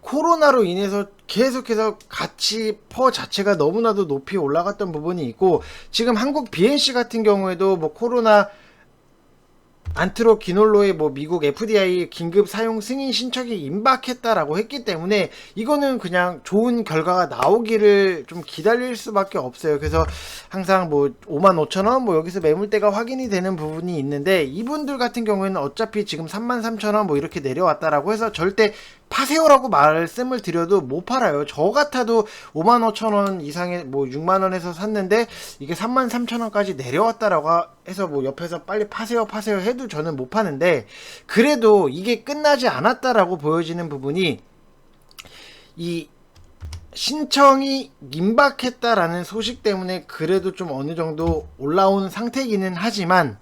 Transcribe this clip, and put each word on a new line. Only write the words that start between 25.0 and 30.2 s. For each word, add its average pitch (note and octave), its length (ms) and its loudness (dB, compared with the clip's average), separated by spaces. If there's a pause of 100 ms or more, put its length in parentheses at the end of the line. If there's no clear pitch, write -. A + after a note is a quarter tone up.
경우에는 F#3+ 360 -2
어차피 G#3 440 -4
지금 E3 240 -8
삼만 A#3+ 320 -4
삼천 G#3+ 340 -4
원 G#3+ 120 2
뭐 D3+ 120 0
이렇게 D#3+ 220 -6
내려왔다라고 D3+ 720 0
해서 A3 200 -2
절대 G3 400 0 (380)
파세요라고 C#4 580 4
말씀을 E3+ 720 2